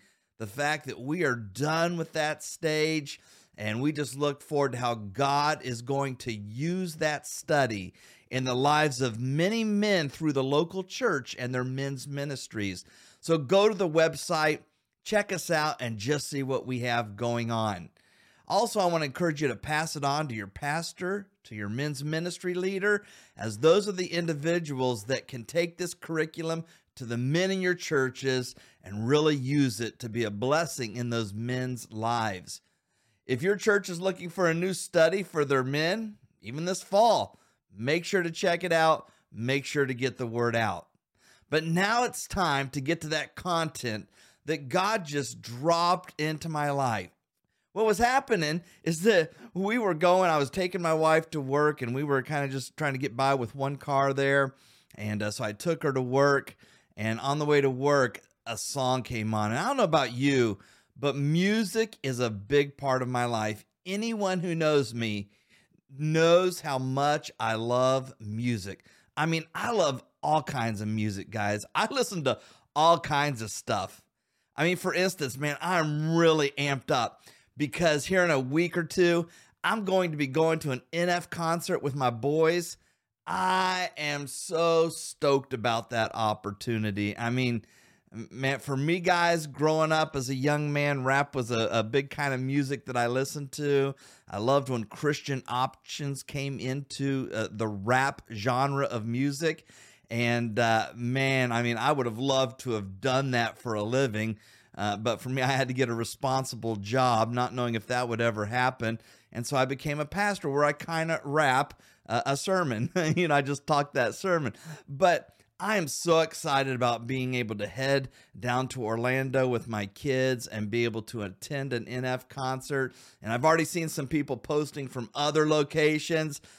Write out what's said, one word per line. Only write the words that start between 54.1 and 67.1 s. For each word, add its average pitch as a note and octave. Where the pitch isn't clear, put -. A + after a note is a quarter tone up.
there. C#3
And, G#2+
uh, G#2+
so A#2+
I G#2+
took E3
her C#3+
to C3
work, C#3
and A2
on C#3+
the D3+
way D3
to C#3
work, C3
a A2+
song B2+
came A2
on. G#2+
And B2
I F#3+
don't C#4
know B3
about D3
you, B2
but C3+
music G3
is B2+
a B2
big C#3
part C3
of B2
my B2
life. A2
Anyone G3+
who F3
knows D3+
me G#2+
knows E3
how C#3+
much C#3